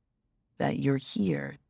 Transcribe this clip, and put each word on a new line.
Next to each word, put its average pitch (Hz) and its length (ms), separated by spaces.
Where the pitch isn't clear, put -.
that 143 200
you're 135 200
here 143 580